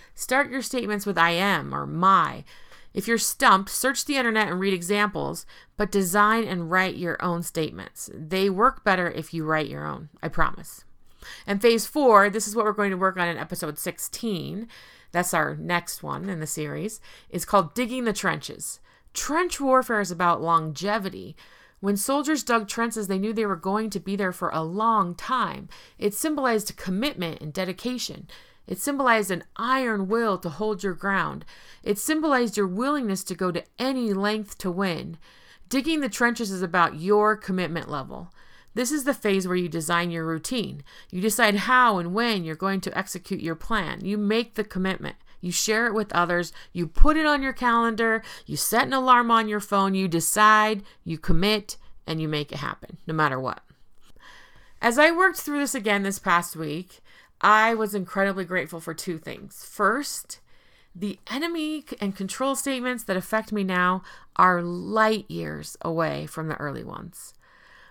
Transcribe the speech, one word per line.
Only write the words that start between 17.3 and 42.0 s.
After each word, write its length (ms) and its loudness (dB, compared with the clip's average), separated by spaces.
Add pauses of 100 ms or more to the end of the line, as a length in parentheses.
called 300 2
Digging 320 -2
the 80 0
Trenches. 680 -6 (340)
Trench 460 -2
warfare 400 4
is 120 -2
about 300 2
longevity. 960 -2 (460)
When 160 0
soldiers 460 0
dug 240 0
trenches, 400 -4
they 120 0
knew 140 -2
they 120 0
were 120 -2
going 340 -2
to 80 -4
be 160 -4
there 160 0
for 180 -4
a 140 -2
long 520 0
time. 520 -4 (300)
It 160 0
symbolized 640 -2
commitment 640 -4
and 100 -10
dedication. 800 -6 (360)
It 140 -6
symbolized 520 2
an 120 -4 (140)
iron 500 0
will 300 2
to 120 -8
hold 320 -4
your 120 -4
ground. 520 -4 (380)
It 140 0
symbolized 600 0
your 100 2
willingness 580 -2
to 100 -6
go 160 -2
to 120 -4 (160)
any 340 0
length 460 -2
to 120 -4
win. 460 -4 (500)
Digging 320 0
the 100 -2
trenches 420 0
is 100 -6
about 380 0
your 360 4
commitment 540 -4
level. 420 -10 (420)
This 180 -2
is 140 -2
the 100 2
phase 320 0
where 100 0
you 100 -2
design 440 -2
your 120 -6
routine. 600 -6 (260)
You 100 -8
decide 360 4
how 420 4
and 160 -4